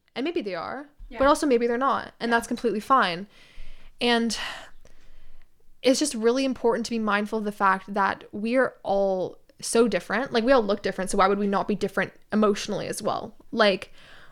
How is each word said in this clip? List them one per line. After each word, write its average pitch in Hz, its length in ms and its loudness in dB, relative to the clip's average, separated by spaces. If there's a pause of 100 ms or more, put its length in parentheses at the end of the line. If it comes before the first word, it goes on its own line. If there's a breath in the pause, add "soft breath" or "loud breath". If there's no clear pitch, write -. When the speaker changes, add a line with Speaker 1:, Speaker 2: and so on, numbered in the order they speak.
(160)
Speaker 1:
and 240 80 -4
maybe 339 180 -2
they 196 140 -6
are, 262 320 -8 (200)
Speaker 2:
Yeah. 233 120 -12
Speaker 1:
but 269 80 4
also 302 180 4
maybe 240 220 2
they're 240 100 0
not, 254 400 -2
and 233 120 -4
Speaker 2:
Yeah. 233 60 4
Speaker 1:
that's 233 120 -2
completely 220 320 -2
fine. 202 480 2 (720 soft breath)
And 233 360 2 (1500 loud breath)
it's 254 180 4
just 294 140 -2
really 233 300 2
important 240 420 0
to - 40 -8
be 233 80 -2
mindful 208 400 0
of 214 60 -4
the 208 80 -4
fact 196 420 0
that 196 380 0
we 220 240 -2
are 254 260 2
all 196 560 0 (220)
so 233 260 2
different. 214 460 -2
Like, 233 120 2
we 247 80 4
all 254 100 6
look 208 200 -2
different, 185 280 -4
so 196 80 0
why 185 100 6
would 202 100 2
we 202 80 0
not 196 220 0
be 208 80 0
different 190 360 -2 (200)
emotionally - 560 0
as - 120 -8
well? - 360 -4 (160)
Like, 208 400 2 (400 loud breath)